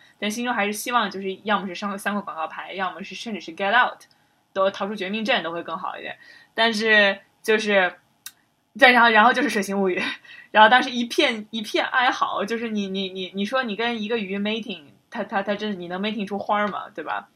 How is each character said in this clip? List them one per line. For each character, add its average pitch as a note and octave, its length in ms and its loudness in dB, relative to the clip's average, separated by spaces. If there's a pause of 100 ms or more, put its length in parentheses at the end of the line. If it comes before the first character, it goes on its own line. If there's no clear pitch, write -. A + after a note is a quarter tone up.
(180)
但 G#3 120 -4
心 A#3+ 140 -6
中 B3 80 -2
还 G3+ 140 0
是 G#3+ 60 -2
希 B3 200 -8
望 A3 180 0
就 F#3+ 80 -10
是 F#3+ 160 -6 (100)
要 G#3 140 2
么 F#3 80 -8
是 F3 80 -8
三， G3+ 240 -8
三 G#3 160 -4
个 G3+ 60 -2
广 D#3+ 160 -10
告 D#3+ 100 -6
牌， D#3+ 280 -12
要 F#3 180 -4
么 E3 100 -14
是 F#3+ 120 -14
甚 A3+ 180 -10
至 F3 80 -6
是 E3 120 -14
Get G3 200 -2
Out， A#3 300 2 (500)
都 G3 180 2
逃 G3 160 -6
出 G#3+ 80 -6
绝 F#3 140 -6
命 G#3+ 160 -4
镇 G#3+ 180 0
都 D#3+ 80 -6
会 E3+ 120 -8
更 E3 160 -8
好 - 180 -8
一 - 60 -14
点。 - 120 -10 (380)
但 A3+ 220 2
是 G#3 440 4 (240)
就 G#3+ 140 4
是， G3+ 340 2 (880)
对， B3+ 140 10
然 A#3+ 100 8
后， A#3 60 8
然 A3 160 8
后 B3 80 6
就 B3+ 80 0
是 C#4+ 80 2
水 G#3+ 140 0
星 G3 180 -2
物 F#3+ 80 2
语， F3+ 140 0 (480)
然 G#3+ 120 8
后 G#3+ 60 10
当 B3 140 6
时 C4+ 80 -4
一 A#3+ 140 -2
片， A#3 460 0
一 A3+ 120 -6
片 C#4 240 -2
哀 B3+ 240 2
嚎， - 340 -2
就 A3+ 140 -4
是 A3+ 100 -6
你， G#3 180 -4
你， F#3+ 220 -4
你， F#3 260 -10
你 G3+ 120 -2
说 C4 160 0
你 G#3+ 120 -4
跟 A3+ 280 -4
一 G#3 60 -6
个 A#3+ 100 -2
鱼 G3 200 -4
mating， G#3 440 -6 (260)
它， - 160 -6
它， G3+ 180 -2
它 G3+ 120 -2
真 G#3+ 160 -6
的， G3 60 -6
你 F3 120 -10
能 F#3 140 -6
mating G#3 240 -6
出 G3+ 120 -6
花 G#3 200 0
儿 G#3 100 0
吗？ - 260 -8
对 D#3+ 80 -10
吧？ G#2 340 -8